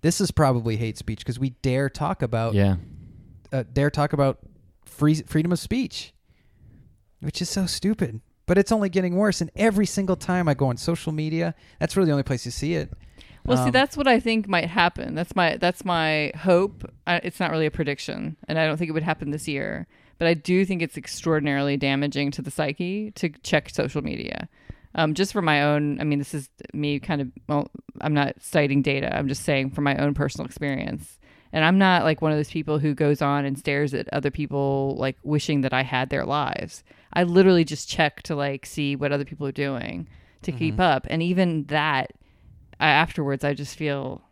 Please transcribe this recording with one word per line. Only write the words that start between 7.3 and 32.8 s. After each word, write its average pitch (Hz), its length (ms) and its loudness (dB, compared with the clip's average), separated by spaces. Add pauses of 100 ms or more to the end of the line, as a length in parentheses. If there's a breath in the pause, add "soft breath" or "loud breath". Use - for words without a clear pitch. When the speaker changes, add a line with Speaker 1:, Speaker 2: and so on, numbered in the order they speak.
Speaker 1:
is 175 80 -4
so 190 160 0
stupid. 170 560 -2 (240)
But 180 120 4
it's 196 140 4
only 208 180 2
getting 180 260 0
worse. 202 240 2
And 165 160 -2
every 208 300 4
single 185 320 0
time 180 320 0
I 143 40 4
go 135 140 2
on 123 100 0
social 165 360 -2
media, 156 420 -2 (240 soft breath)
that's - 160 -2
really 190 120 4
the 151 40 4
only 139 120 2
place 127 220 -2
you 120 60 -8
see 151 220 -4
it. 151 180 -4 (540 loud breath)
Speaker 3:
Well, 247 120 4
see, 254 80 4
Speaker 1:
Um, 247 60 2
Speaker 3:
that's 262 260 2
what 285 100 2
I 233 120 6
think 220 280 0
might 170 220 0
happen. 175 460 0
That's 165 200 -4
my, 170 220 2
that's 175 280 -2
my 156 500 0
hope. 180 540 2 (180)
I, 175 100 0
it's - 220 -8
not 175 120 -2
really 160 140 0
a 151 60 0
prediction, - 680 -6 (100)
and 160 120 -2
I 160 60 4
don't 156 120 0
think 165 120 -2
it 156 40 -6
would 156 100 -2
happen 151 280 -4
this 151 160 -6
year. - 400 -6 (300 soft breath)
But 165 100 2
I 170 60 6
do 180 320 2
think 180 160 -2
it's 160 160 -6
extraordinarily 143 800 -2
damaging 139 540 0
to 143 100 -8
the 135 100 -10
psyche 180 600 -4
to - 180 -4 (140)
check - 260 -2
social - 320 -4
media. - 460 -8 (480 loud breath)
Um, 156 180 2
just 196 200 -2
for 208 80 0
my 151 220 2
own, 147 360 0
I - 40 -4
mean, 147 160 0
this 143 140 -8
is 143 160 -6 (240)
me 147 260 -2
kind 147 200 -4
of, 131 120 -4 (180)
well, - 200 0 (300)
I'm 151 140 0
not 143 280 2
citing 143 400 2
data. 139 360 -2
I'm 143 100 -2
just 131 160 -4
saying 135 280 0
from 147 140 -4
my 139 120 2
own 143 160 0
personal 143 320 -4
experience. - 720 -8 (340 soft breath)
And 156 140 2
I'm 180 120 6
not, 185 260 6
like, 156 180 2
one 156 100 2
of 151 60 2
those 151 140 -2
people 151 280 -2
who 147 140 2